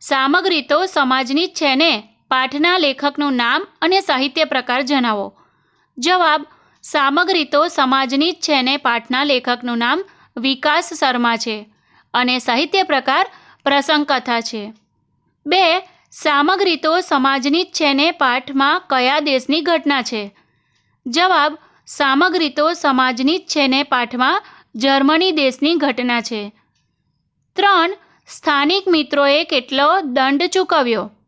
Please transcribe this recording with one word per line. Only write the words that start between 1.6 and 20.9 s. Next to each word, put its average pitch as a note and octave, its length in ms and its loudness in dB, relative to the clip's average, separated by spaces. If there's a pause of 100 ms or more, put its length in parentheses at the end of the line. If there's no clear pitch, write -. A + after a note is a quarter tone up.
ને? C4+ 340 0 (200)
પાઠના C#4+ 500 0
લેખકનું C#4+ 540 -2
નામ B3+ 340 0 (160)
અને F#4 180 2
સાહિત્ય C#4+ 440 -2
પ્રકાર C4 380 -2
જણાવો. A#3+ 560 -2 (600)
જવાબ, D#4 480 2 (360)
સામગ્રી D#4 640 0
તો D4 240 2
સમાજની C4+ 640 0
જ - 20 -6
છે C#4 280 -2
ને C4+ 140 0
પાઠના B3 480 -2
લેખકનું B3 540 -2
નામ C#4 260 0 (320)
વિકાસ D4 580 -2
શર્મા A#3+ 420 0
છે G#3+ 340 -8 (440)
અને B3 240 0
સાહિત્ય C#4+ 440 0
પ્રકાર D4 440 0 (380)
પ્રસંગ C#4+ 440 0
કથા B3+ 320 -2
છે. A3 320 -10 (720)
બે, F4+ 160 2 (480)
સામગ્રી E4 680 0
તો D#4+ 240 0
સમાજની C#4 640 0
જ F#4 40 -4
છે C#4+ 260 -2
ને C#4+ 180 2
પાઠમાં C4+ 800 0
કયા C4 300 2
દેશની C#4+ 400 0
ઘટના D4 420 0
છે? G#3 320 -8 (720)